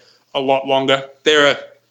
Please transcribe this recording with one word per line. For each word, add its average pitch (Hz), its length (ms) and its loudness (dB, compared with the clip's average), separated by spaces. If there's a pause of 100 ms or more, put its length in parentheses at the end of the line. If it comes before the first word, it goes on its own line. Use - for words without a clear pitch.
(360)
a 143 40 -4
lot 135 280 -2
longer. 135 400 0 (160)
There 151 240 4
are, 135 100 0 (340)